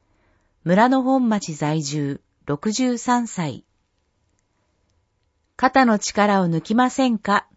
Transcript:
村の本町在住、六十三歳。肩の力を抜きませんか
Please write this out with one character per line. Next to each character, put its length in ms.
村 260
の 140
本 260
町 260
在 280
住、 380
六 240
十 260
三 300
歳。 380
肩 300
の 120
力 420
を 80
抜 120
き 160
ま 120
せ 200
ん 100
か 380